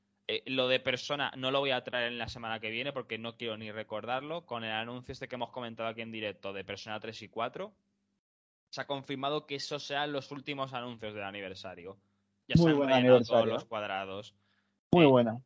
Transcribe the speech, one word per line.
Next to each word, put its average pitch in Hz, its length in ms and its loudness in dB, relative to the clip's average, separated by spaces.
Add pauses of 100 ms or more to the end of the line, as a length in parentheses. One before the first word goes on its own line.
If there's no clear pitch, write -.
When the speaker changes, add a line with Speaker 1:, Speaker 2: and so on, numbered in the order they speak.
(280)
Speaker 1:
eh, 110 180 -2
lo 127 220 0
de 127 120 4
Persona 131 560 -2
no 131 140 -2
lo 139 100 2
voy 139 100 0
a 127 120 0
traer 120 300 -2
en 120 60 -8
la 113 100 -4
semana 113 320 -8
que 110 100 -4
viene 127 220 -4
porque 117 260 -6
no 113 180 -8
quiero 113 200 -6
ni 110 160 -10
recordarlo. 120 760 -6
Con 117 180 -6
el 110 80 -4
anuncio 120 400 -6
este 131 160 -10
que 123 80 -8
hemos 123 140 -6
comentado 113 380 -6
aquí 113 140 -8
en 113 100 -10
directo 101 400 -6
de 98 120 -8
Persona 107 360 -8
tres 110 220 -12
y 101 60 -16
cuatro, 127 440 -6 (1000)
se 135 120 -10
ha - 40 -6
confirmado 139 600 -4
que 143 100 -6
esos 139 280 -6
serán 147 280 -2
los 135 180 -6
últimos 135 420 -6
anuncios 117 420 -8
del 101 100 -6
aniversario. 95 760 -10 (480)
Ya 131 100 -6
Speaker 2:
Muy 170 80 8
Speaker 1:
se 160 60 6
han 147 60 4
Speaker 2:
buen 139 140 2
Speaker 1:
rellenado 127 260 10
Speaker 2:
aniversario. 120 280 6
Speaker 1:
todos 113 100 2
los - 100 -4
cuadrados. 98 720 -6 (580)
Speaker 2:
Muy 175 120 10
Speaker 1:
Eh, 143 40 10
Speaker 2:
bueno. 120 380 6